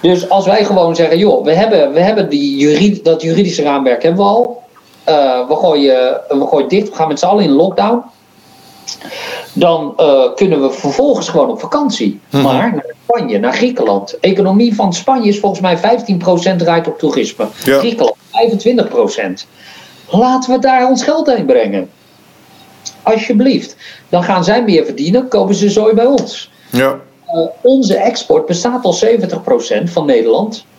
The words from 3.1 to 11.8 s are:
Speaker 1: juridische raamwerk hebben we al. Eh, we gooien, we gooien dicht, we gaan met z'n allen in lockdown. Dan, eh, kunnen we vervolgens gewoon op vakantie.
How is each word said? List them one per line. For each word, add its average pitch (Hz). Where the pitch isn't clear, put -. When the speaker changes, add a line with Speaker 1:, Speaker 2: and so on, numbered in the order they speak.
Speaker 1:
juridische 165
raamwerk 135
hebben 175
we 196
al. 233
Eh, 131
we 151
gooien, 139
we 139
gooien 139
dicht, 208
we -
gaan 160
met 147
z'n 175
allen 202
in 151
lockdown. 202
Dan, 160
eh, 139
kunnen 165
we 135
vervolgens 180
gewoon 139
op 113
vakantie. 262